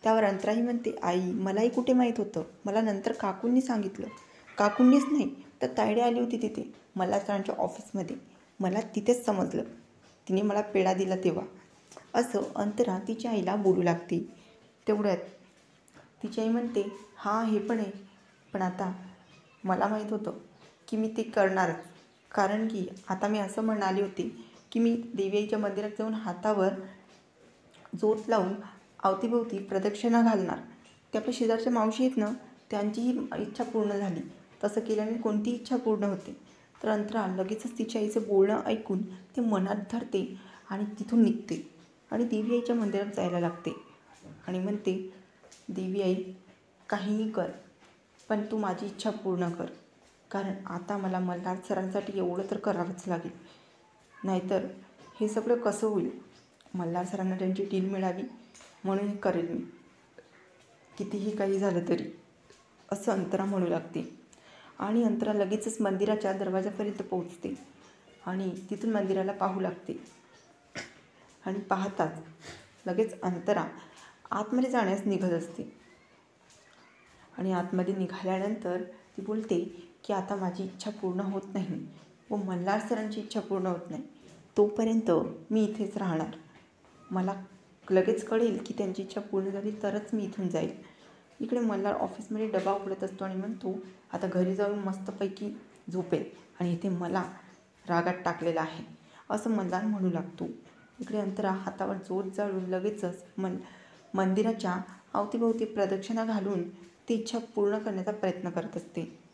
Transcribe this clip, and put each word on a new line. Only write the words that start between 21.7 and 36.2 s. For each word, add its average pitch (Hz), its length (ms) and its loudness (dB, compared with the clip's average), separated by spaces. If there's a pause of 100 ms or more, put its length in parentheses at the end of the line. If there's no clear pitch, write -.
कारण 214 380 2
की 202 180 -2 (220)
आता 190 200 0
मी 214 100 2
असं 196 240 -2
म्हणाले 202 400 2
होते - 420 -4 (280)
की 226 80 2
मी 233 220 4 (120)
देवी 196 220 0
आईच्या 208 220 2
मंदिरात 208 400 -2
जाऊन 220 160 -2
हातावर 202 540 2 (1300)
जोत 214 160 4 (120)
लावून 196 240 4 (520)
अवतीभोवती 226 540 2
प्रदक्षिणा 208 640 2
घालणार. 208 360 4 (540)
त्या 214 80 0
आपल्या 233 180 -2
शेजारच्या 226 340 2
मावशी 220 320 4
आहेत 254 120 4
ना, 214 140 2 (400)
त्यांचीही 214 480 0 (200)
इच्छा - 260 -4
पूर्ण 214 280 0
झाली, 196 280 0 (440)
तसं 208 160 0
केल्याने 220 340 0
कोणतीही 220 420 0
इच्छा 240 200 -2
पूर्ण 214 280 2
होते." 190 320 -2 (460)